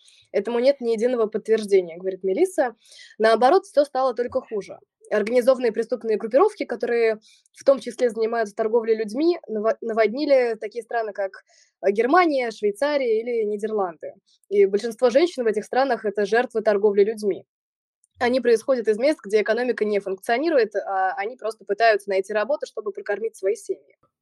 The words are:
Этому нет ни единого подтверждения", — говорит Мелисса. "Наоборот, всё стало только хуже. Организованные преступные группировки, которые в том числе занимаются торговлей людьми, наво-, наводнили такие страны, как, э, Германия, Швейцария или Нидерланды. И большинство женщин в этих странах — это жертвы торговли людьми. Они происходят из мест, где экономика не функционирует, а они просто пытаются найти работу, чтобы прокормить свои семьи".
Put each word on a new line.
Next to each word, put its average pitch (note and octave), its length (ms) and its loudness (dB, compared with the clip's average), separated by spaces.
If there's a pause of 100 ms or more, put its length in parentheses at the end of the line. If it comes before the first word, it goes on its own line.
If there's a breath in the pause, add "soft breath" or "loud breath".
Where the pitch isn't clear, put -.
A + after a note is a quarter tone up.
(320 soft breath)
Этому A3+ 280 -2
нет C4+ 220 2
ни A#3 100 -2
единого A3+ 360 0
подтверждения", — G3+ 720 0
говорит F#3 240 -6
Мелисса. B3 520 0 (440 soft breath)
"Наоборот, A#3 460 4
всё - 200 2
стало C4 300 -2
только B3 260 -4
хуже. G3 380 -10 (320)
Организованные A#3+ 640 2
преступные A3 440 -4
группировки, C4 460 2
которые A#3 560 -2 (340 soft breath)
в - 120 -20
том C4+ 140 4
числе A#3+ 300 -2
занимаются A3 460 -2
торговлей A3 400 0
людьми, A#3+ 440 -2 (100)
наво-, G#3+ 320 -2
наводнили A#3 800 0
такие A3 240 -10
страны, A3+ 300 -6
как, G3 300 -8 (420)
э, G3 60 4
Германия, C4 600 2
Швейцария A3+ 680 -2
или A#3 240 -2
Нидерланды. G#3 680 -6 (360)
И G3+ 160 4
большинство A3 440 0
женщин C4+ 340 2
в A3+ 40 -2
этих G#3 180 -2
странах — B3 400 -2
это G#3 200 -2
жертвы A3+ 360 0
торговли G#3 420 4
людьми. G#3 400 -2 (760)
Они B3+ 200 2
происходят A#3+ 480 2
из G#3+ 120 0
мест, D4 260 0
где G#3 160 2
экономика A3+ 420 -2
не G#3 160 0
функционирует, A#3 760 0
а F#3+ 420 -2
они G#3+ 200 -8
просто A3 280 -10
пытаются G#3 440 0
найти G3 240 -2
работу, G#3+ 340 -2
чтобы G#3+ 260 -10
прокормить G#3 420 -6
свои F#3+ 200 -2
семьи". - 400 -12 (260)